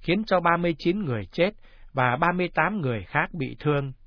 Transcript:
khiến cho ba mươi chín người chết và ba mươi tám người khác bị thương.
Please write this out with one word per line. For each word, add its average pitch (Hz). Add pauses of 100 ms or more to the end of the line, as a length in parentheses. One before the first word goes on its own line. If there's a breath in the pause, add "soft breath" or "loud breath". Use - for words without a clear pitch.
khiến 190
cho 185
ba 170
mươi 175
chín 190
người 113
chết 180 (420 soft breath)
và 123
ba 165
mươi 180
tám 180
người 120
khác 160
bị 127
thương. 143 (140)